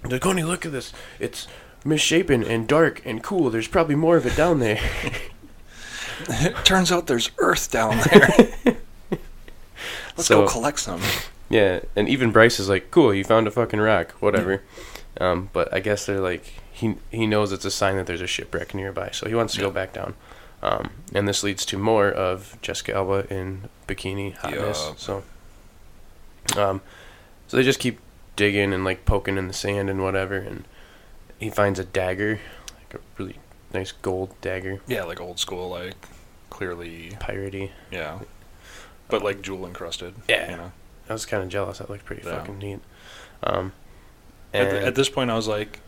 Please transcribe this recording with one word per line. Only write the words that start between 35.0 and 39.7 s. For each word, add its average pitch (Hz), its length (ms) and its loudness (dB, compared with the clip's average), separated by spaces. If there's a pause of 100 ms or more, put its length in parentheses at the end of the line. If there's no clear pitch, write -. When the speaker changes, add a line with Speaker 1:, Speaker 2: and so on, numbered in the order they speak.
Speaker 2:
like, 90 180 -10
old 90 180 -10
school, 90 300 -6
like, 90 260 -10 (540)
clearly 85 600 -10 (100)
Speaker 1:
Piratey. 98 480 -6 (200)
Speaker 2:
Yeah. 85 300 -8 (880)
But, 101 160 0
like, 98 180 -2
jewel 92 240 -10
encrusted, 90 480 -10 (140)